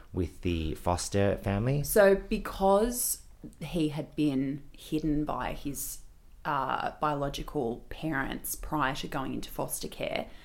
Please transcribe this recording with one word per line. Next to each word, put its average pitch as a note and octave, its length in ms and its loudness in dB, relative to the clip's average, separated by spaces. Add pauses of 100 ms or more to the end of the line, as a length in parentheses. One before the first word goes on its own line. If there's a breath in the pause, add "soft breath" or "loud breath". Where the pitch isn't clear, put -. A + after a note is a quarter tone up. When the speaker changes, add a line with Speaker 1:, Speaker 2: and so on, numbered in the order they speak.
(140 loud breath)
Speaker 1:
with F2 260 -2
the E2 340 0
foster G2 680 2
family. A#2 400 2
Speaker 2:
So G3 320 8
because G3+ 1040 2 (420)
he D#3 300 0
had D3 260 -6
been C#3+ 460 2 (100)
hidden D3+ 540 0
by - 260 -2
his, - 460 -6 (480)
uh, C3+ 520 0
biological C#3+ 920 0
parents C3+ 640 -2
prior C#3+ 400 0
to - 100 -4
going C3 280 -4
into - 160 -6
foster - 380 -4
care, - 380 -4 (180 loud breath)